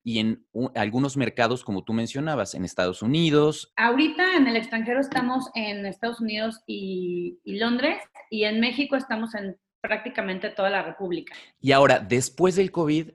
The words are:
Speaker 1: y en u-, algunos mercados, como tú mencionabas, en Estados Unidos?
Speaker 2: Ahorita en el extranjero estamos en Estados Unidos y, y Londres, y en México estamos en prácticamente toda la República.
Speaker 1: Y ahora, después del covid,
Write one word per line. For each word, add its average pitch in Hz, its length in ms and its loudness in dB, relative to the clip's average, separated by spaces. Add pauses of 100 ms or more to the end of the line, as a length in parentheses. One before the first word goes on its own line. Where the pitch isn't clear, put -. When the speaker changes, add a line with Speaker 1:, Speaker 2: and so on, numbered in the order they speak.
Speaker 1:
y 113 160 -2
en 110 320 -2
u-, 123 240 -4
algunos 123 400 0
mercados, 120 480 0
como 95 200 -4
tú 110 100 -6
mencionabas, 117 600 -2
en 90 100 -4
Estados 92 360 -2
Unidos? 151 760 2
Speaker 2:
Ahorita 302 580 2
en 277 120 6
el 226 100 2
extranjero 226 420 -2
estamos 262 540 -2
en 202 320 -4
Estados 226 340 -6
Unidos 220 460 -4
y, 185 800 -6
y 202 140 -6
Londres, 247 420 0 (300)
y 214 140 0
en 220 140 0
México 262 360 0
estamos 226 400 -4
en 196 220 -8 (220)
prácticamente 208 720 -4
toda 196 200 0
la 196 120 0
República. 165 540 -6 (240)
Speaker 1:
Y 135 140 4
ahora, 135 260 8
después 131 560 0
del 190 160 2
covid, 160 440 0